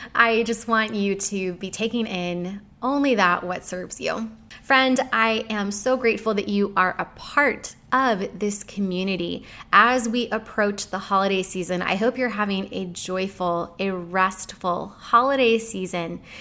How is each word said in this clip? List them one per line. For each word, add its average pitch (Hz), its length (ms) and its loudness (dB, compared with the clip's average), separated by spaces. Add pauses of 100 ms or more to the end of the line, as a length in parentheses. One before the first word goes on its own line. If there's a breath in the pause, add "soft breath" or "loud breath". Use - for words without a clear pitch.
(140 loud breath)
I 233 300 6
just 220 220 -4
want 220 280 2
you 202 220 2
to 190 360 -4
be 185 180 -8
taking 220 360 -2
in 180 560 -4 (180)
only 277 360 2
that 180 280 4
what 180 180 -6
serves - 380 -10
you. 160 300 -4 (320 loud breath)
Friend, 262 360 4 (140)
I 220 380 2
am 202 200 -2
so 254 280 0
grateful 220 360 0
that 202 140 -2
you 202 300 2
are 185 200 2
a 175 60 -4
part - 680 0 (180)
of 240 460 0
this 208 260 -4
community. 185 800 -2 (260 loud breath)
As 233 380 6
we 240 220 0
approach 208 580 -2
the 190 100 -6
holiday 196 440 2
season, 180 400 -4
I 185 140 0
hope 247 200 2
you're 254 140 -2
having 196 420 -2
a 185 140 -6
joyful, 180 920 -4
a 196 120 -2
restful 180 1000 -2
holiday 247 720 4
season, 175 600 -6 (200 loud breath)